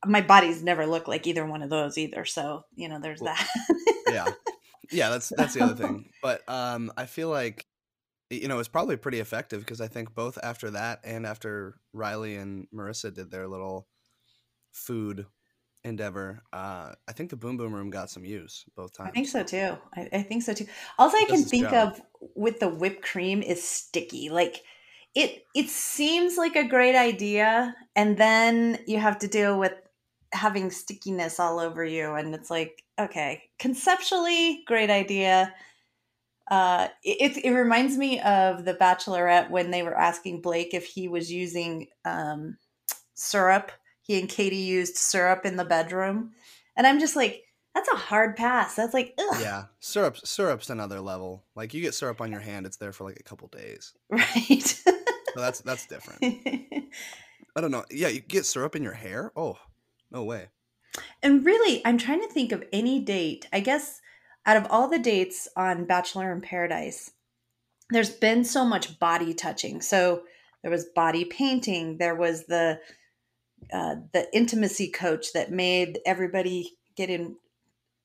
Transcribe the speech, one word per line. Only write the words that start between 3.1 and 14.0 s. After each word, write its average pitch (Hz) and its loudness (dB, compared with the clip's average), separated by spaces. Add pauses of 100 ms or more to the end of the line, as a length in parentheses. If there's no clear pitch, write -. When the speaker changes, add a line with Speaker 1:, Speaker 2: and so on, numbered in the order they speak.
Speaker 2:
Well, 151 -2
Speaker 1:
that. - -2 (320)
<laughs> - 2
Speaker 2:
yeah. 466 0 (580)
Yeah, 151 2
that's, 120 -2
that's 151 2
the 127 2
other 117 2
Speaker 1:
<laughs> - -12
So 104 -6
Speaker 2:
thing. 101 -8 (120)
But, 127 -2
um, 123 -6
I 127 -8
feel 160 -6
like, 123 -4 (680)
y-, 123 -8
you 139 -6
know, 135 -4
it's 117 -6
probably 160 -2
pretty 123 -6
effective, 110 -8
'cause 117 -12
I 113 -8
think 113 -12
both 120 -8
after 117 -10
that 113 -8
and 113 -10
after 104 -10 (160)
Riley 107 -8
and 98 -12
Marissa 104 -12
did 92 -14
their 95 -10
little 95 -12 (840)